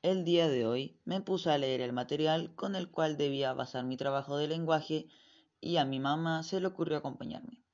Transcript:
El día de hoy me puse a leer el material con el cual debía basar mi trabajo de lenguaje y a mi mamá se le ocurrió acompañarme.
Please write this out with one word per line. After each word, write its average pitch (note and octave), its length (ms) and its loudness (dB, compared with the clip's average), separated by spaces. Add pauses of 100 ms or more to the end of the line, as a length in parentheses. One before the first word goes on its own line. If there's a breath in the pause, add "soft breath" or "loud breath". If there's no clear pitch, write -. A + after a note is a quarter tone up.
El F#3 180 4
día E3+ 280 6
de B2 160 4
hoy B2 400 -2
me F#3+ 160 -2
puse F3+ 280 0
a D3 60 6
leer C3 240 2
el B2 140 -2
material D#3 600 0
con G3 200 -4
el F3+ 140 -6
cual D#3 260 0
debía C#3 380 0
basar B2+ 320 -4
mi B2+ 100 -4
trabajo C#3 400 -2
de D3+ 120 0
lenguaje D#3 580 0 (560 loud breath)
y E3+ 160 0
a C#3 80 4
mi C3+ 120 -2
mamá D#3+ 440 0
se F#3 180 -4
le F#3 60 0
ocurrió E3 320 -2
acompañarme. - 760 -10